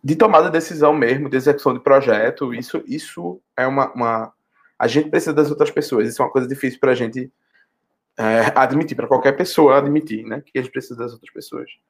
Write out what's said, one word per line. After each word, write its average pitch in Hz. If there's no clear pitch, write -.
de 143
tomada 175
de 170
decisão 151
mesmo, 135
de 135
execução 139
de 120
projeto, 123
isso, 120
isso -
é 127
uma, 135
uma, 113
a 120
gente 151
precisa 160
das 147
outras 147
pessoas, 143
isso 127
é 127
uma -
coisa 127
difícil 131
pra 127
gente, 120
é, 110
admitir, 135
pra -
qualquer 135
pessoa 143
admitir, 143
né? 120
Que -
a 131
gente 127
precisa 127
das 117
outras -
pessoas. -